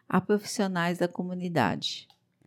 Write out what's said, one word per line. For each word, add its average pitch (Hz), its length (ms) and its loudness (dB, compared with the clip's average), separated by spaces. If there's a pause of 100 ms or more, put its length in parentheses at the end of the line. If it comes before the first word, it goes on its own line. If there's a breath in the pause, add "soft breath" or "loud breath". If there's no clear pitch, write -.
a 185 100 4
profissionais 190 800 0
da 175 100 2
comunidade. 175 960 -2 (420)